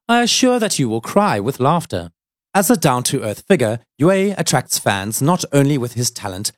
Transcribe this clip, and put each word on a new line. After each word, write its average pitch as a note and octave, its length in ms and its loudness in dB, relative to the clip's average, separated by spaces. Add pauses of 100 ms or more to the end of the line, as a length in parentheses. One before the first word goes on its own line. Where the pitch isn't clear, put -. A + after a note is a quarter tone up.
I A#3+ 160 2
assure B3 340 2
that G#3 220 -2
you B2+ 100 0
will A2+ 120 -2
cry E3 380 0
with A2+ 200 -4
laughter. B2 500 0 (420)
As G3 200 2
a A3+ 60 4
down-to-earth B2 720 -2
figure, A#2+ 300 2 (220)
Yue F#3+ 400 2
attracts - 400 -2
fans G2+ 420 -2
not E3+ 320 2
only C#3+ 240 4
with A#2+ 160 -4
his A#2+ 160 -2
talent, G2+ 480 -8